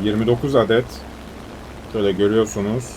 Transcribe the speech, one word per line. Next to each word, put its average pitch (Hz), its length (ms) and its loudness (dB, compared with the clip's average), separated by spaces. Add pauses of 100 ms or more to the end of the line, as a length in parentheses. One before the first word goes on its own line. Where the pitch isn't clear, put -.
yirmi 107 240 2
dokuz 127 300 2
adet. 113 280 4 (1080)
Şöyle 101 200 2
görüyorsunuz. 107 720 2 (120)